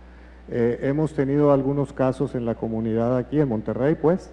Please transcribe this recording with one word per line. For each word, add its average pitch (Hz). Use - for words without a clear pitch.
Eh, 120
hemos 143
tenido 143
algunos 139
casos 131
en 120
la 117
comunidad 113
aquí 127
en 143
Monterrey, 113
pues, 170